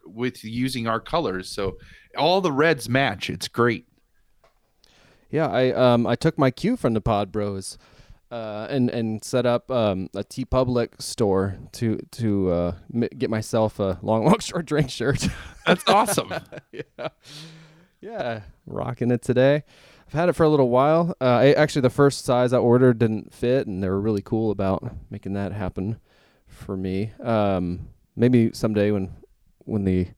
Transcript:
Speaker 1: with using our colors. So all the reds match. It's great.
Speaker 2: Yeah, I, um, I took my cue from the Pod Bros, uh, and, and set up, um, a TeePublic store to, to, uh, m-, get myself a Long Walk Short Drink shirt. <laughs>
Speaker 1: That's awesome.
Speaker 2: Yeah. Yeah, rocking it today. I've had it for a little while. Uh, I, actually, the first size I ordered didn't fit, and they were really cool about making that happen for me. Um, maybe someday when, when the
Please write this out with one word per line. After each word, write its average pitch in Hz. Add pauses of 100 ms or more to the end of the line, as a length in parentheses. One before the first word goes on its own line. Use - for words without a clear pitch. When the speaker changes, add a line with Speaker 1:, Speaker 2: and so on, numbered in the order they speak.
Speaker 1:
with 120
using 120
our 113
colors. 107
So 98 (400)
all 175
the 175
reds 139
match. 120
It's -
great. 117 (1500)
Speaker 2:
Yeah, 147
I, 123
um, 120
I 120
took -
my 135
cue 214
from 123
the 107
Pod 101
Bros, 101 (540)
uh, 110
and, 127
and 110
set 123
up, 120
um, 104
a 101
TeePublic 127
store 98 (140)
to, 110 (140)
to, 101
uh, 87 (200)
m-, 117 (100)
get 127
myself 110
a 95
Long 110
Walk 196
Short -
Drink 147
shirt. 127 (180)
<laughs> -
Speaker 1:
That's 175
awesome. 202 (400)
Speaker 2:
Yeah. - (920)
Yeah, 147 (260)
rocking 120
it 120
today. 135 (420)
I've -
had 170
it -
for 170
a 151
little 139
while. 156
Uh, 131
I, 127
actually, 147
the 127
first 143
size 123
I -
ordered 123
didn't 110
fit, 123
and 95
they 92
were 98
really 104
cool 113
about 95 (280)
making 101
that 98
happen 104 (460)
for -
me. 95 (100)
Um, 98 (280)
maybe 117
someday 104
when, 95 (560)
when 101
the 92 (120)